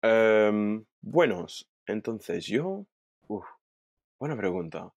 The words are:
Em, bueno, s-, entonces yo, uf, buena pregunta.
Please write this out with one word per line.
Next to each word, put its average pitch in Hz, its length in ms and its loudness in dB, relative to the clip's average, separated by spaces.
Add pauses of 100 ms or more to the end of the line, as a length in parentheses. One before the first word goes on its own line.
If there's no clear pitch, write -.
Em, 110 800 4 (160)
bueno, 110 460 0
s-, - 180 -16 (220)
entonces 104 600 -6
yo, 190 400 -4 (420)
uf, 104 160 -8 (720)
buena 143 180 -6
pregunta. 90 600 -4